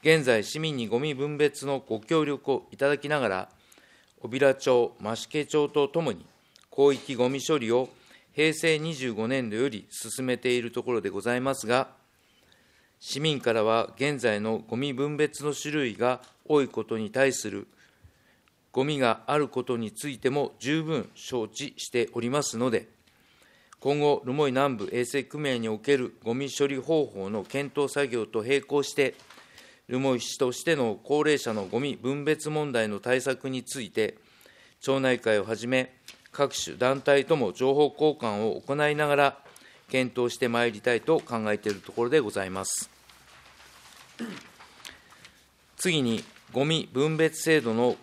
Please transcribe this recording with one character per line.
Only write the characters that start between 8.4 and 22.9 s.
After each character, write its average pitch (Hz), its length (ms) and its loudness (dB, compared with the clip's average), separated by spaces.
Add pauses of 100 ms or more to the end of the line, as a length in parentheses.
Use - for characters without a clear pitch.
成 156 240 2
二 160 160 -4
十 127 180 -4
五 110 140 -2
年 123 240 -2
度 104 40 -6
よ 127 140 0
り - 220 -10
進 - 340 -8
め 127 120 -2
て 123 200 0
い 120 40 0
る 117 100 -6
と 120 100 -4
こ 123 120 -2
ろ 113 80 0
で 95 80 -4
ご 98 120 -6
ざ 120 140 0
い 127 60 -2
ま 135 120 -2
す 123 140 -8
が、 127 220 2 (1120)
市 - 200 -8
民 151 200 0
か 117 140 2
ら 110 100 2
は 110 340 2
現 143 220 0
在 107 220 2
の 110 260 -2
ゴ 113 100 -4
ミ 139 160 -2
分 143 240 -4
別 143 280 -2
の 147 80 -2
種 147 200 -6
類 131 220 -2
が 123 260 0 (240)
多 147 180 4
い 127 40 -2
こ 117 160 -6
と 113 140 -4
に 107 140 -6
対 135 220 2
す 110 160 -6
る 101 180 -10 (1120)
ゴ 131 60 2
ミ 147 160 -2
が 117 260 2
あ 139 100 0
る 151 120 2
こ 127 160 -4
と 123 120 -2
に 113 160 -6
つ - 160 -10
い 127 120 -10
て 127 100 0
も 139 300 -2
十 156 240 -2
分 151 320 -4
承 117 320 -6
知 139 300 -10
し - 120 -10
て 117 240 0
お 120 80 -4
り 117 80 -2
ま 143 140 0
す 113 160 -6
の 127 100 0
で、 110 180 -2 (920)